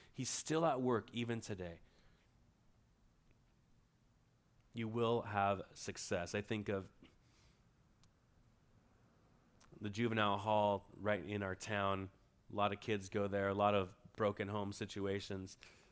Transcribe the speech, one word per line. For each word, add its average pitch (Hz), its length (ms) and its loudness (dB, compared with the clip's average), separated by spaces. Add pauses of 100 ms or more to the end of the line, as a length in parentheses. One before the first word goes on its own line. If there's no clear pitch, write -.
(100)
He's 127 180 -6
still 160 360 0
at 135 160 2
work 123 320 2
even 117 260 -2
today. 90 400 -8 (3000)
You 113 160 -4
will 117 320 2
have 101 400 2 (120)
success. - 640 -4
I 104 60 0
think 104 260 -4
of 98 160 0 (3000)
the 107 80 -4
juvenile 107 480 2
hall 104 480 4 (160)
right 101 260 2
in 101 160 -2
our 95 120 -2
town. 98 540 -2 (420)
A 104 40 -10
lot 101 180 2
of 101 60 -6
kids 101 300 -4
go 101 180 0
there, 98 220 0
a 98 40 2
lot 104 220 4
of 95 140 2 (260)
broken 104 320 0
home 101 240 -4
situations. 98 840 -6 (340)